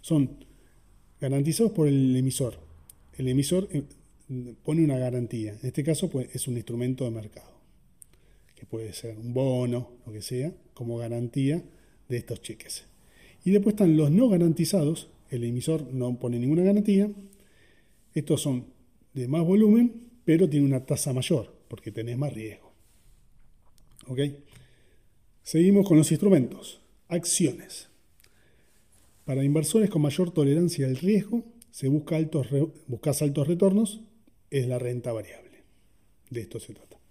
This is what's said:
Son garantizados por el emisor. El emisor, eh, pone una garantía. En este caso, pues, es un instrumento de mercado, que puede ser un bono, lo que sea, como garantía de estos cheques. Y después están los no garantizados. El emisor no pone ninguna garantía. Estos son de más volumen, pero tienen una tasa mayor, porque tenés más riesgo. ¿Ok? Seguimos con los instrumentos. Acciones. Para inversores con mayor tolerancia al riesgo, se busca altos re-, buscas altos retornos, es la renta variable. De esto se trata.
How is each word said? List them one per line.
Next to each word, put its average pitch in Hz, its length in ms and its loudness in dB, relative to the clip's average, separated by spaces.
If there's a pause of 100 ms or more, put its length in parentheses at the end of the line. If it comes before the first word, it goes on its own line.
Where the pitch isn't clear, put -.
Son 143 440 0 (720)
garantizados 143 520 0
por 156 160 2
el 135 280 4
emisor. 127 440 -2 (580)
El 131 100 -4
emisor, 143 440 0
eh, - 120 -4 (800)
pone 160 200 2
una 139 140 2
garantía. 120 640 -4
En 131 60 -6
este 135 160 -4
caso, 160 260 -2
pues, 127 260 -6
es 127 120 -6
un 123 80 -4
instrumento 123 480 -4
de 120 80 -4
mercado, - 480 -14 (960)
que - 100 -20
puede 110 280 -12
ser 113 240 -14
un 120 160 -10
bono, 127 580 -2 (140)
lo 113 80 -16
que 107 80 -14
sea, 131 320 -6 (200)
como 117 240 -8
garantía 120 680 -2 (460)
de 120 80 -4
estos - 240 -10
cheques. - 440 -16 (580)
Y 180 80 2
después 202 220 4
están 170 240 4
los 147 140 4
no 233 180 6
garantizados. 170 800 2 (200)
El 120 140 -6
emisor 123 500 -4
no 123 260 -4
pone 120 180 -4
ninguna 147 260 2
garantía. 202 480 4 (1000)
Estos 147 280 -2
son 127 260 -2 (460)
de 127 140 -6
más 156 160 0
volumen, 214 680 4 (140)
pero 170 220 4
tienen 143 220 2
una 135 160 -2
tasa 143 260 -2
mayor, 127 440 -2 (120)
porque - 240 -14
tenés 117 260 -6
más 139 160 -4
riesgo. 107 380 -14 (1400)
¿Ok? 131 120 -6 (1200)
Seguimos 190 460 4
con 156 100 6
los 156 140 6
instrumentos. 160 680 2 (260)
Acciones. - 800 -4 (1400)
Para 135 220 -2
inversores 160 440 2
con 156 120 0
mayor 170 300 0
tolerancia 147 540 0
al 131 120 -2
riesgo, 208 480 0 (260)
se - 160 -6
busca 147 300 0
altos 156 320 -2
re-, 139 180 0 (200)
buscas 135 340 -4
altos 143 260 0
retornos, 196 540 2 (480)
es 131 180 -2
la 123 120 -2
renta 123 340 -4
variable. - 500 -14 (640)
De 117 120 -10
esto 107 180 -14
se - 140 -18
trata. - 260 -20 (120)